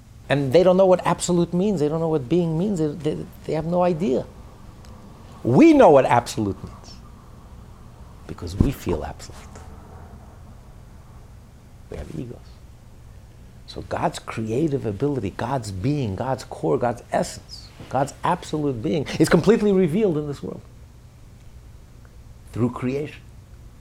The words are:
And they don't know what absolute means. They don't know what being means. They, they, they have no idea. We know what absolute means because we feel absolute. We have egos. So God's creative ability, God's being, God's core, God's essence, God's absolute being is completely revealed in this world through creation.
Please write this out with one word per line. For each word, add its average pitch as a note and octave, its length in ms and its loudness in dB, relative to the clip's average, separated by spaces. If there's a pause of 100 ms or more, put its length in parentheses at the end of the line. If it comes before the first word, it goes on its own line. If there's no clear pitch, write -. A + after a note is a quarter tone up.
(280)
And C#3 240 0
they E3+ 120 6
don't F3+ 120 6
know F#3+ 100 6
what F3+ 220 4
absolute E3+ 460 0
means. F#3 260 0
They D3 80 2
don't D#3+ 140 -2
know E3 80 0
what D3+ 180 0
being E3 300 0
means. F#3+ 220 -2
They, D#3 80 0
they, D#3 380 -4 (200)
they - 80 -4
have D#3 120 -4
no F3 180 0
idea. F3+ 420 0 (1200)
We F#3+ 300 8
know B3 180 10
what C3 140 8
absolute A2+ 560 0
means - 340 -16 (1300)
because E2+ 300 -12
we C3+ 140 2
feel E2 340 -4
absolute. - 340 -16 (2500)
We - 80 -12
have - 220 -10
egos. B2 180 -10 (1300)
So - 160 -14
God's - 360 -4
creative A#2+ 640 -4
ability, A#2 460 -2
God's A#2+ 400 -6
being, A2 440 -2
God's B2+ 300 -4
core, D#3 320 -2
God's A#2+ 340 -2
essence, - 560 -6 (220)
God's C3+ 240 -2 (100)
absolute D3 580 -2
being D#3 240 -2 (140)
is - 100 4
completely G3+ 420 4
revealed F#3 460 2
in D3+ 100 -4
this C#3 140 -10
world - 200 -10 (1900)
through A#2+ 180 0
creation. C3+ 500 -6 (600)